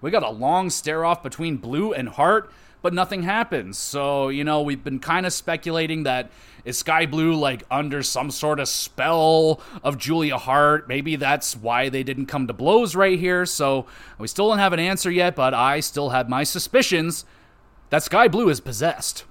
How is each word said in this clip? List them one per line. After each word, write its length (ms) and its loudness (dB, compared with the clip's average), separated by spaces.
We 100 -6
got 140 2
a 60 -2
long 400 0
stare 340 -4
off 180 0
between 360 -6
Blue 340 -2
and 160 -4
Hart, 440 2
but 100 0
nothing 300 -2
happens. 560 -4
So, 500 -2
you 140 -4
know, 180 0
we've 220 -4
been 160 -6
kinda 320 -2
speculating 720 -4
that 300 -4
is 140 -6
Sky 280 2
Blue, 260 0
like, 380 0
under 320 -2
some 300 -4
sort 260 -2
of 100 -4
spell 920 2
of 140 -2
Julia 380 0
Hart? 520 4
Maybe 260 -4
that's 420 0
why 320 0
they 140 -4
didn't 240 -6
come 220 -4
to 40 -6
blows 440 2
right 240 4
here. 260 0
So 400 0
we 80 -10
still 220 0
don't 100 4
have 140 4
an 80 0
answer 320 -2
yet, 240 2
but 180 2
I 240 2
still 320 -4
have 180 0
my 140 0
suspicions 840 0
that 120 2
Sky 240 4
Blue 220 4
is 120 2
possessed 720 -6